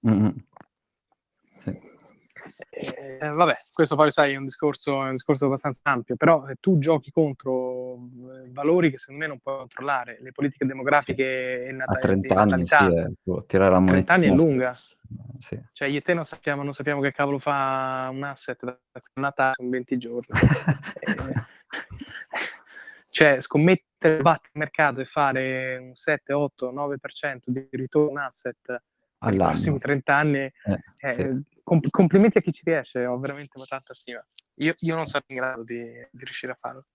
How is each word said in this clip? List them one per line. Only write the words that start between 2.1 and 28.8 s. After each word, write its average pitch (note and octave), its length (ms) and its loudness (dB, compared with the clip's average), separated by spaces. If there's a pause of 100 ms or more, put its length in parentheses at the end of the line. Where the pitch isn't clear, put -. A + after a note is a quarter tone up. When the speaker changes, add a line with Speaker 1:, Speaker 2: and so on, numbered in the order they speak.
Speaker 2:
Eh, - 480 -10 (100)
vabbè, D3+ 280 2 (160)
questo D#3 240 2
poi, D3 140 6
sai, C#3+ 220 2
è C#3 40 -4
un C3+ 80 -8
discorso, C#3 600 -4
è C3+ 40 -4
un C3 40 -4
discorso C#3 320 0
abbastanza C3+ 380 -2
ampio, B2+ 340 -2
però, D#3 320 4
eh, C3 100 -10
tu F#3+ 200 2
giochi D3 320 0
contro, B2+ 880 -4 (480)
eh, B2+ 60 -20
valori D3+ 400 2
che C3 60 -10
secondo C#3 240 -16
me D#3+ 60 -8
non C#3+ 140 -10
puoi C3+ 180 -8
controllare, B2 640 -6
le B2+ 100 -18
politiche C#3 320 -4
demografiche C3 1000 -2
Speaker 1:
Sì. B2+ 40 -12
Speaker 2:
e C3+ 40 -10
nata-, C3 200 -6
Speaker 1:
A - 40 0
trenta F#2+ 380 2
Speaker 2:
di F#2 60 4
Speaker 1:
anni, F#2 260 4
sì, - 60 0
Speaker 2:
natalità. F#2 300 6
Speaker 1:
eh, - 100 -4 (100)
può F2+ 220 -4
tirare F#2+ 280 6
la F#2 120 8
Speaker 2:
Trenta F#2 300 6
anni F3+ 120 4
è - 20 6
Speaker 1:
monetina, F#2+ 100 6
sì. E3 100 6
Speaker 2:
lunga. B2+ 260 0 (640)
Speaker 1:
Sì. - 220 -12 (120)
Speaker 2:
Cioè, C#3 160 -6
io C#3+ 100 -2
e - 20 -4
te F3+ 140 0
non E3 100 -4
sappiamo, C#3+ 380 -6
non C#3+ 100 -6
sappiamo C#3+ 300 -4
che C#3 100 0
cavolo C#3+ 260 -2
fa C3 720 -2
un C3+ 120 -8
asset C3+ 420 -10
da, B2 140 -10 (120)
da B2+ 120 -20 (180)
Natale, C3+ 360 0
sono B2 120 -8
venti B2+ 300 -4
giorni. A#2+ 420 -6
Speaker 1:
<laughs> - 380 4 (240)
Speaker 2:
Eh, C3+ 300 -6 (1800)
cioè, C#3+ 300 6
scommettere, D#3 840 2
battere D#3+ 300 2
il D3+ 80 -10
mercato D3 400 0
e C3 40 -6
fare C3 760 -2
un B2+ 160 -18
sette, - 380 -4
otto, C#3 380 -2
nove C#3+ 280 -6
per - 140 -14
cento C3 380 -10
di C3+ 220 -4
ritorno C#3+ 480 0
asset B2+ 440 -10
per B2 140 -8
i - 20 -10 (380)